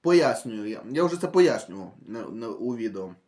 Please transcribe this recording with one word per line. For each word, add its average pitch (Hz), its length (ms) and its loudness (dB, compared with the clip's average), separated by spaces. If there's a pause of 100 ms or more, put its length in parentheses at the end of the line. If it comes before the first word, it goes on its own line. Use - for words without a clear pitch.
Пояснюю, 120 680 2
я, 110 220 -8
я 151 140 2
вже 175 160 0
це 185 80 -2
пояснював 104 640 2 (120)
на, 110 160 -10
на, 110 260 -10
у 120 280 -4
відео. 98 380 -6 (140)